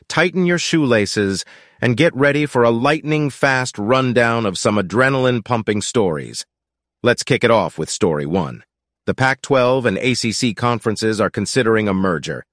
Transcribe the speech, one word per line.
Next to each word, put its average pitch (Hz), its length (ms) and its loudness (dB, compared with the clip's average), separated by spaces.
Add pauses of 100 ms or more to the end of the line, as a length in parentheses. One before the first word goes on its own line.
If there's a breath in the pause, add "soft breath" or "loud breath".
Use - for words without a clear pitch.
tighten 175 380 0
your 175 100 2
shoelaces, 107 880 0 (380 loud breath)
and 120 120 2
get 156 220 2
ready 143 300 2
for 123 160 0
a 117 80 6
lightning-fast 139 1080 0
rundown 117 680 2
of 92 100 -4
some 107 200 0
adrenaline-pumping 117 1040 0
stories. 73 640 -4 (560)
Let's 120 200 2
kick 123 220 0
it 113 60 4
off 98 260 2
with 78 140 -6
story 76 340 -2
one. 73 400 -4 (400)
The - 80 -2
Pac-twelve 131 720 0
and 98 140 0
A 127 160 0
C 113 180 -4
C 113 220 -2
conferences 110 680 -2
are 98 80 2
considering 110 580 0
a 98 60 0
merger, 80 600 -2